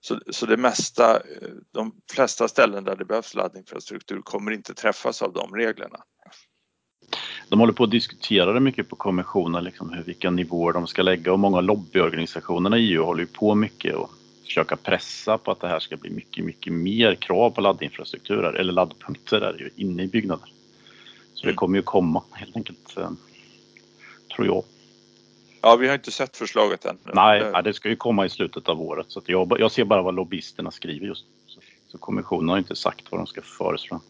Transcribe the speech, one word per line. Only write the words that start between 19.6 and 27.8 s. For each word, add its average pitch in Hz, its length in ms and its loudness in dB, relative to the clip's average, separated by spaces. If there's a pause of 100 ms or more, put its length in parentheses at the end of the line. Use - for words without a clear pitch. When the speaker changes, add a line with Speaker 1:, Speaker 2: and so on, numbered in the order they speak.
Speaker 2:
inne 90 180 -4
i 98 60 -4
byggnaden. 95 400 -2 (880)
Så - 80 -14
det 110 80 0
Speaker 1:
Mm. 98 60 -2
Speaker 2:
kommer 95 220 2
ju 95 40 0
komma, 87 400 2 (100)
helt - 240 -14
enkelt, - 400 -12
eh, 90 140 -8 (1300)
tror - 100 0
jag. 95 180 0 (1000)
Speaker 1:
Ja, 117 140 12
vi 127 120 2
har 139 60 4
inte 123 160 -8
sett 127 260 -6
förslaget 107 480 0
än. 92 140 -6 (160)
Speaker 2:
Nej, 104 260 8
Speaker 1:
Eh. 110 120 0
Speaker 2:
ja, 90 100 2
det 104 100 0
ska - 160 -4